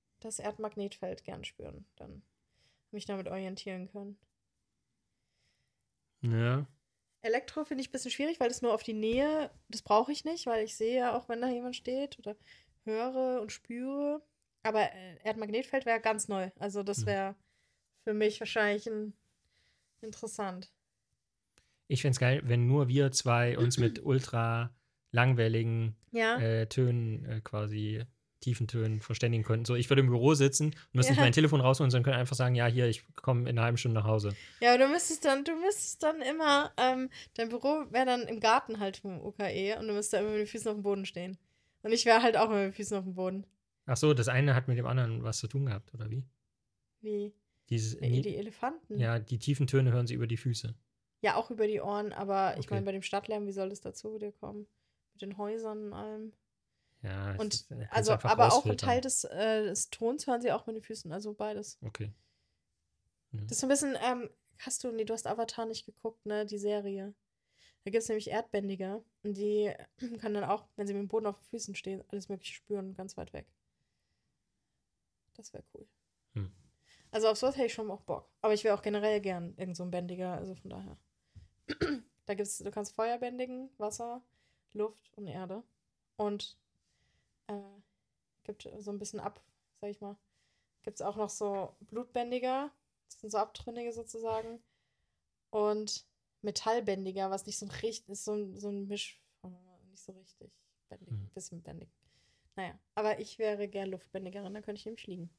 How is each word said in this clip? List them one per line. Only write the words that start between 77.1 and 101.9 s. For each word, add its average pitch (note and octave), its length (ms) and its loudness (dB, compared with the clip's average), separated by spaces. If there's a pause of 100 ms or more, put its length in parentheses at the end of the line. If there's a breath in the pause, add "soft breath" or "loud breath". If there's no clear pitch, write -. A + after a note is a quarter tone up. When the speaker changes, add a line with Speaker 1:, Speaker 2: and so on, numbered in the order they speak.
Speaker 1:
Also A3 180 0
auf G#3+ 80 2
sowas C4 180 0
hätte C4 120 0
ich - 60 -4
schon G#3+ 160 -8
auch G3 120 -10
Bock. - 280 -8 (120)
Aber G#3+ 120 4
ich G#3 100 0
wär G#3+ 120 4
auch G3+ 60 -4
generell G#3 400 0
gern F3+ 360 -6
irgend F3+ 200 -8
so F3+ 60 -8
ein F3+ 80 -6
Bändiger, F3+ 420 -6
also F#3 220 -8
von - 140 -18
daher. F#3+ 280 -14 (720 soft breath)
<clears throat> D4 380 -4 (200)
Da G3+ 100 -2
gibt's, G3+ 240 -4
du G3 100 -8
kannst G#3 240 -8
Feuer A#3 240 -2
bändigen, B3+ 640 -8
Wasser, A#3 420 -8 (520)
Luft G#3+ 440 -6
und G#3 80 -12
Erde. F#3 380 -10 (520)
Und, G#3 440 -4 (880)
äh, G#3 80 -8 (880)
gibt - 340 -14
so G#3 140 -10
ein G3+ 80 -8
bisschen G#3 200 -12
ab, - 220 -10 (400)
sag G#3 80 -8
ich G3+ 100 -12
mal, G3+ 160 -12 (680)
gibt's - 180 -10
auch G3+ 140 -4
noch G#3 160 -4
so G3 480 -4
Blutbändiger, B3 920 -4 (360)
das - 140 -20
sind G#3+ 100 -12
so G#3+ 80 0
Abtrünnige A#3 540 -6
sozusagen. A3+ 680 -8 (880)
Und G#3+ 560 0 (380)
Metallbändiger, G3 880 -2
was G3 160 -6
nicht G#3 100 -8
so - 80 -10
ein G3 60 -12
richt-, - 380 -6
ist G3 160 -10
so G#3+ 100 -4
ein, G3 240 -6
so G3+ 100 -8
ein G3+ 180 -6
Misch, - 320 -8 (720)
nicht F#3+ 140 -20
so - 80 -20
richtig - 400 -20 (360)
bändig, - 220 -20
Speaker 2:
Hm. G2+ 240 -10
Speaker 1:
bisschen E3+ 300 -16
bändig. - 260 -18 (640)